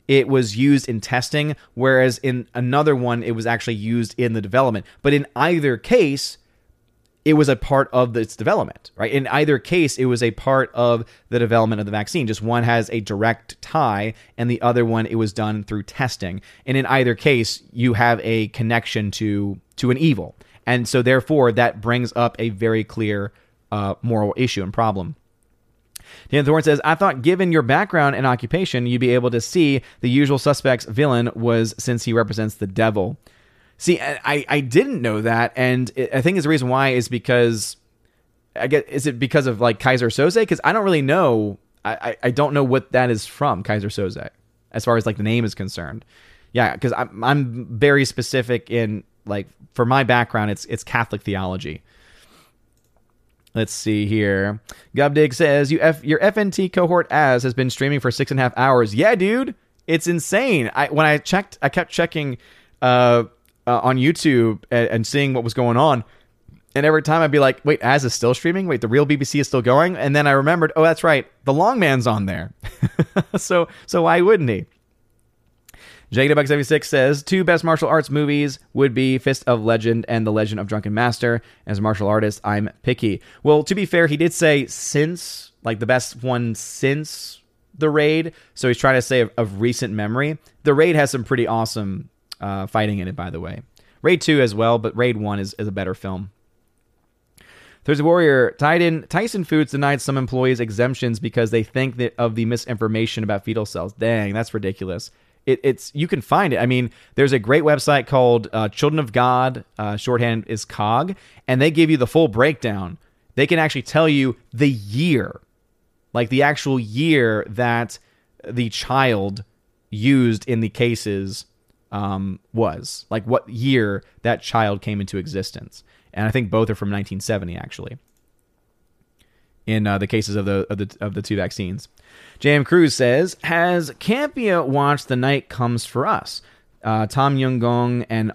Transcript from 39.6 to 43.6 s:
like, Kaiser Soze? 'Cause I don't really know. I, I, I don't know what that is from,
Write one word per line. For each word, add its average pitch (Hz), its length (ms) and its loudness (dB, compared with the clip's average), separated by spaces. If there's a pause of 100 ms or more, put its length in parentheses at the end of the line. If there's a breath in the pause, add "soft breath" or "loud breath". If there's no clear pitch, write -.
like, 117 200 0
Kaiser 127 280 2
Soze? 175 380 2
'Cause 160 160 -2
I 160 100 2
don't 214 120 0
really 175 180 2
know. 131 560 2 (260)
I, 107 160 -6
I, 117 220 -8
I 123 80 0
don't 139 240 0
know 147 80 4
what 131 300 0
that 127 180 2
is 110 160 -2
from, 113 380 -2